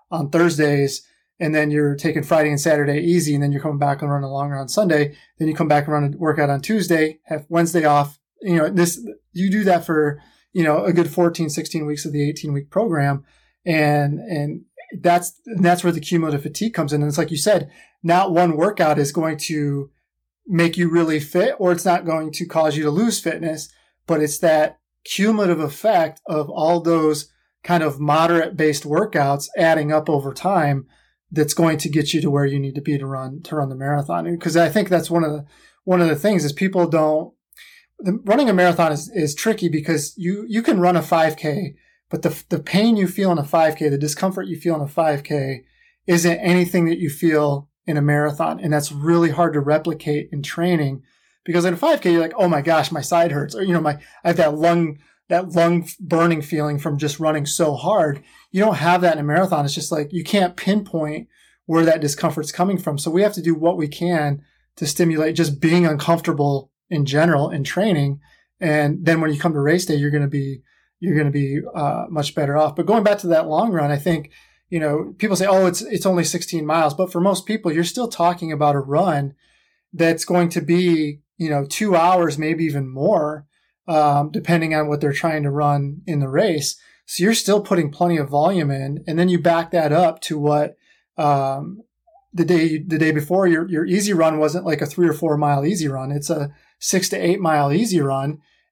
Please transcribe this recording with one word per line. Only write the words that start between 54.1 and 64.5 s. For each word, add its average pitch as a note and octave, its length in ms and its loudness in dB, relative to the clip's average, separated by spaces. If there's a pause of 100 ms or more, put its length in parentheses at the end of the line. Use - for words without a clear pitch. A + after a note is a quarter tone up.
I F3 60 0
have E3+ 80 0
that D#3 180 2
lung, E3 420 2 (300)
that F3 220 0
lung E3+ 380 2 (120)
burning E3 420 2
feeling D3 380 -2
from D3 180 -4
just D3 220 -4
running D#3 260 0
so D3+ 300 0
hard. D3+ 480 0 (280)
You F#3+ 120 0
don't G3+ 140 2
have F3 240 2
that E3+ 120 4
in D3+ 60 -2
a D3 40 -4
marathon. D#3 400 0
It's C#3+ 120 -2
just D3 160 -8
like, D3 200 -4
you E3+ 120 -6
can't F#3 340 0
pinpoint E3+ 720 -4 (380)
where E3 200 2
that D#3+ 160 4
discomfort's D3 500 -2
coming F#3 280 -2
from. C#3+ 180 -4
So D#3 140 -4
we F3+ 100 2
have G3+ 120 2
to E3+ 100 -8
do E3+ 100 2
what E3 240 0
we D#3 100 -4
can D3+ 540 -2 (340)